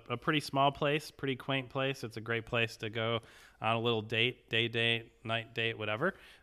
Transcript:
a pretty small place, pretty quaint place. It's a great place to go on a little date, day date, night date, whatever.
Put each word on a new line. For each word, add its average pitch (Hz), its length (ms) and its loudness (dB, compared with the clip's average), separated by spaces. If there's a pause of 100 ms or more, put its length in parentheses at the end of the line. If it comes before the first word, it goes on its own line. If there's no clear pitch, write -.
(100)
a 120 60 -2
pretty 156 240 0
small 139 300 2
place, 151 400 0
pretty 135 260 -4
quaint 135 340 -4
place. 135 340 -2
It's 113 140 -8
a - 20 -8
great 113 240 -2
place 117 320 0
to 110 140 -6
go 113 300 0 (420)
on 113 140 2
a 113 40 0
little 113 220 2
date, 117 480 0
day 117 180 4
date, 117 420 0 (140)
night 113 300 -4
date, 113 240 0
whatever. 107 360 -2 (280)